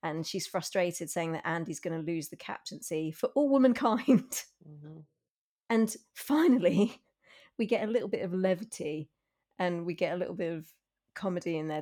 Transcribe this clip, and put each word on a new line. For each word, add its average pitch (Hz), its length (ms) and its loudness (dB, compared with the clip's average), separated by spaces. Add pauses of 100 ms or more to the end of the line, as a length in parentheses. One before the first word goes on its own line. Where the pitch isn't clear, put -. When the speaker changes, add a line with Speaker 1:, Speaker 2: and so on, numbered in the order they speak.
Speaker 1:
And 160 240 -4
she's 185 200 -6
frustrated, 175 640 -2
saying 165 240 -2
that - 140 -6
Andy's 165 320 -4
gonna 165 200 -6
lose 160 300 -4
the 170 60 -14
captaincy - 760 -6
for - 160 -4
all 285 220 2
womankind. 247 1000 4
<laughs> - 40 -20 (140)
Speaker 2:
Mm-hmm. 151 320 -16 (720)
Speaker 1:
And 220 240 4 (180)
finally, 226 880 4 (260)
<laughs> - 300 -20
we 226 80 0
get 269 180 0
a 214 80 -2
little 233 180 0
bit 175 140 -2
of 175 100 -4
levity 180 760 -2 (480)
and 175 300 -2
we 175 80 -4
get 165 180 -2
a 180 40 -4
little 180 180 -4
bit 170 180 -4
of 160 140 -10 (480)
comedy 175 420 -4
in 156 100 -4
there 151 140 -4